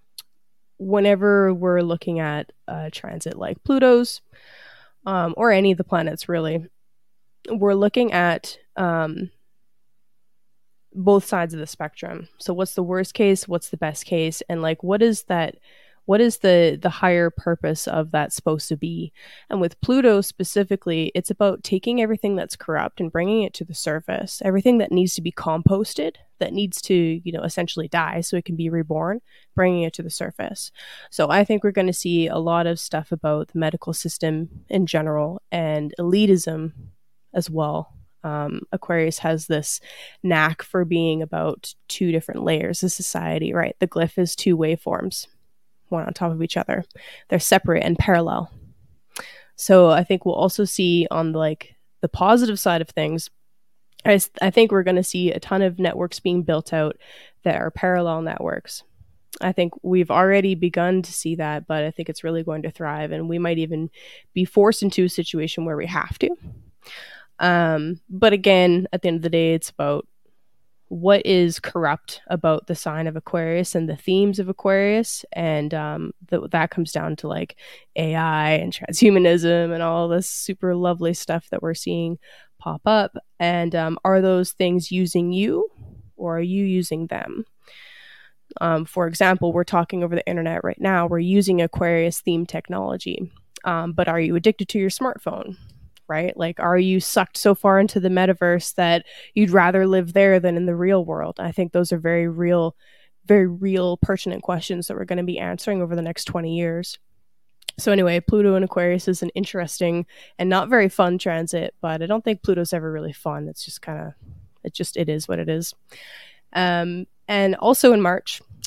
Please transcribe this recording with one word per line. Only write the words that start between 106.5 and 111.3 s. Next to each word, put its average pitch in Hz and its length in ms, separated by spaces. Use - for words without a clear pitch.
years. 170 400
So - 120
anyway, 180 300
Pluto 202 340
and 190 120
Aquarius 175 420
is 185 140
an 175 80
interesting 175 720
and 185 120
not 185 180
very 220 220
fun 180 260
transit, 170 640